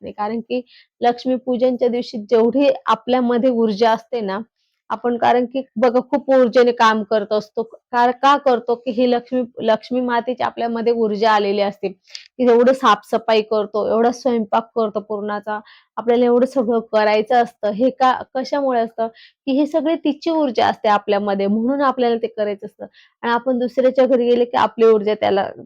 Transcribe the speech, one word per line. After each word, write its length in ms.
नाही, 120
कारण 260
की 220
लक्ष्मीपूजनच्या 880
दिवशी 300
जेवढी 400
आपल्यामध्ये 640
ऊर्जा 420
असते 280
ना, 200
आपण, 280
कारण 280
की 160
बघा, 240
खूप 200
ऊर्जेने 420
काम 300
करत 300
असतो. 300
कार-, 500
का 240
करतो 380
की 160
ही 200
लक्ष्मी, 320
लक्ष्मी 400
मातेची 420
आपल्यामध्ये 500
ऊर्जा 400
आलेली 280
असते, 280
की 640
एवढं 220
साफसफाई 720
करतो, 460
एवढा 240
स्वयंपाक 640
करतो 240
पूर्णाचा, 600
आपल्याला 280
एवढं 220
सगळं 340
करायचं 500
असतं. 280
हे 200
का, 220
कशामुळे 460
असतं 280
की 60
ही 140
सगळी 280
तिची 360
ऊर्जा 360
असते 220
आपल्यामध्ये, 580
म्हणून 360
आपल्याला 340
ते 120
करायचं 380
असतं. 200
आणि 100
आपण 260
दुसऱ्याच्या 480
घरी 240
गेले 140
की 120
आपली 300
ऊर्जा 280
त्याला 340